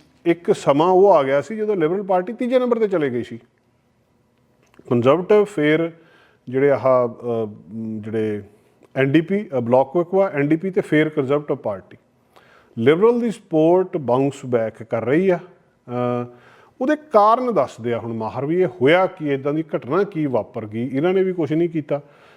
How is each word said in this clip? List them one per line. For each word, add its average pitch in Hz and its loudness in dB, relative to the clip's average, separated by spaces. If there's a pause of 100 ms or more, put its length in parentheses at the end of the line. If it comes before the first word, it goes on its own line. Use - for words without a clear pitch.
(260)
ਇੱਕ 170 0
ਸਮਾਂ 156 2
ਉਹ 185 6
ਆ 151 6
ਗਿਆ 139 2
ਸੀ 214 -10
ਜਦੋਂ 214 -2
ਲਿਬਰਲ 175 -2
ਪਾਰਟੀ 185 -2
ਤੀਜੇ 254 -2
ਨੰਬਰ 240 0
ਤੇ 220 0
ਚਲੇ 156 0
ਗਈ 120 -4
ਸੀ। 117 -12 (1500)
ਕੰਜ਼ਰਵੇਟਿਵ, 170 4
ਫਿਰ 156 0 (560)
ਜਿਹੜੇ 135 2
ਆਹ, 123 2
ਅ, 113 -6 (240)
ਜਿਹੜੇ 110 -6 (540)
ਐਨ 135 2
ਡੀ 160 6
ਪੀ, 196 -4
ਅ, 127 0
ਬਲਾਕ 123 2
ਕੁਕਵਾ, 190 0
ਐਨ 143 0
ਡੀ 160 2
ਪੀ 185 -6
ਤੇ 190 0
ਫਿਰ 156 2
ਕੰਜ਼ਰਵੇਟਿਵ 147 -2
ਪਾਰਟੀ। 98 -10 (840)
ਲਿਬਰਲ 190 4
ਦੀ 233 -2
ਸਪੋਰਟ 175 0
ਬਾਊਂਸ 135 -2
ਬੈਕ 113 -4
ਕਰ 113 -4
ਰਹੀ 160 2
ਆ। 175 0 (500)
ਅ, 123 -4 (520)
ਉਹਦੇ 294 0
ਕਾਰਨ 233 2
ਦੱਸਦੇ 120 -2
ਆ 117 -2
ਹੁਣ 117 -8
ਮਾਹਰ 113 -8
ਵੀ 180 -2
ਇਹ 175 0
ਹੋਇਆ 170 2
ਕੀ, 151 -6
ਇੱਦਾਂ 139 -4
ਦੀ 156 -4 (120)
ਘਟਨਾ 147 -4
ਕੀ 165 -6
ਵਾਪਰ 110 -6
ਗਈ, 117 -8
ਇਹਨਾਂ 165 -2
ਨੇ 190 0
ਵੀ 185 -2
ਕੁਛ 170 -4
ਨਹੀਂ 170 0
ਕੀਤਾ। 147 -6 (360)